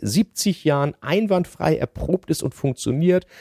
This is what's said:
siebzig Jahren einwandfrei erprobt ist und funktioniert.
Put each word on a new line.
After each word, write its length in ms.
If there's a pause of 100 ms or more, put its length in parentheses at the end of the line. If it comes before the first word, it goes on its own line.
siebzig 600
Jahren 360
einwandfrei 760
erprobt 520
ist 140
und 100
funktioniert. 720 (160)